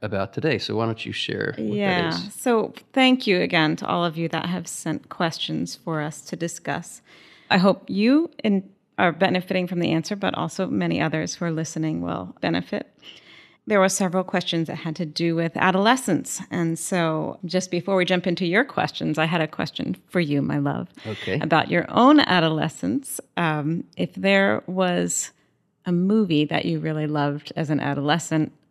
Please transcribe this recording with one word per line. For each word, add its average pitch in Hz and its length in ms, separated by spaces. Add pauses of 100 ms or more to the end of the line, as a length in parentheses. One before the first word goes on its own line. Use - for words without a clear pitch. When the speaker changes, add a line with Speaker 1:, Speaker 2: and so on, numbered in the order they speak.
Speaker 1:
about 98 300
today. 131 260
So - 160
why 113 100
don't 113 200
you - 80
share - 440
what 214 180
Speaker 2:
Yeah. 180 360
Speaker 1:
that 170 160
is? 208 60
Speaker 2:
So 226 400 (200)
thank 254 340
you 185 140
again 165 360
to - 100
all 175 180
of 160 120
you 165 120
that 165 180
have 175 200
sent - 420
questions 165 680
for 156 260
us 151 200
to - 140
discuss. 165 680 (480)
I - 100
hope 185 300
you 247 400 (140)
in, 196 200 (340)
are 185 140
benefiting 185 560
from 175 120
the 170 120
answer, 170 240
but 190 180
also 165 320
many 170 360
others 160 340
who 180 100
are 170 60
listening 160 500
will - 400
benefit. 175 460 (800)
There 208 120
were 190 100
several 185 340
questions 170 440
that - 100
had 160 200
to 175 100
do 165 280
with 165 220
adolescence. 196 840 (120)
And 165 280
so 160 680
just 180 260
before 180 240
we 180 100
jump 180 220
into 180 180
your 190 180
questions, 160 540
I 160 80
had 160 160
a 156 60
question - 480 (120)
for - 120
you, 147 220
my 147 180
love, 139 280 (180)
Speaker 1:
Okay. 104 360
Speaker 2:
about 156 300
your 170 180
own 277 320
adolescence. 165 960 (180)
Um, 160 460 (140)
if 175 160
there 196 540
was 180 640 (560)
a 180 40
movie 175 540
that 151 200
you 165 140
really 156 280
loved 147 480
as 147 160
an 147 80
adolescent 147 720 (200)